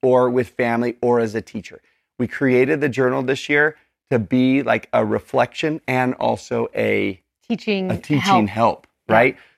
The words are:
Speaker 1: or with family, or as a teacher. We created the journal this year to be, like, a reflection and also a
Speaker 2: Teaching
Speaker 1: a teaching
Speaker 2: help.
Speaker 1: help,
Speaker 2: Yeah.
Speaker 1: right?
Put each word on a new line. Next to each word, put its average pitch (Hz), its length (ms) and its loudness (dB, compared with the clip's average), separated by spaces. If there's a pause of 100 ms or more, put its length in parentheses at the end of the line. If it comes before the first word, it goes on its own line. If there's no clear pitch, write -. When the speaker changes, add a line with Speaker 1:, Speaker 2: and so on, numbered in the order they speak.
Speaker 1:
or 127 260 4
with 123 200 0
family, 117 520 -2
or 120 180 2
as 110 140 -2
a 110 80 -4
teacher. - 400 -16 (380)
We 120 80 -2
created 131 540 2
the 147 80 0
journal 127 340 0
this 131 260 -4
year 147 280 2 (320)
to 131 100 2
be, 131 440 2
like, 113 300 -2
a 113 120 2
reflection 127 840 -2
and 127 280 0
also 117 600 -4
a 104 460 -2 (260)
Speaker 2:
Teaching 196 440 -4
Speaker 1:
a 175 60 -4
teaching 147 500 0
Speaker 2:
help. - 20 -
Speaker 1:
help, 110 380 -2 (200)
Speaker 2:
Yeah. 110 80 2
Speaker 1:
right? 127 220 2 (200)